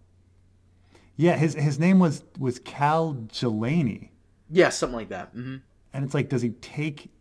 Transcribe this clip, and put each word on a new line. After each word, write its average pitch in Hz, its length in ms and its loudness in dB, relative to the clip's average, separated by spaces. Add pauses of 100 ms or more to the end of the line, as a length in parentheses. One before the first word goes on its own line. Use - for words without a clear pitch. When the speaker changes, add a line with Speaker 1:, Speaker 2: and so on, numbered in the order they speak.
(1160)
Speaker 1:
Yeah, 160 180 4
his, 147 200 2
his 147 240 0
name 185 200 6
was, 165 240 2 (140)
was 127 220 -4
Cal 156 540 0 (140)
Gelani. 120 840 -2 (400)
Speaker 2:
Yeah, 160 200 6
something 123 260 -4
like 110 140 -8
that. 90 260 -12
Mm-hmm. 127 220 -12 (360)
Speaker 1:
And 135 120 -4
it's 139 80 -8
like, 143 160 0
does 123 120 0
he 120 100 -2
take, - 580 -8 (120)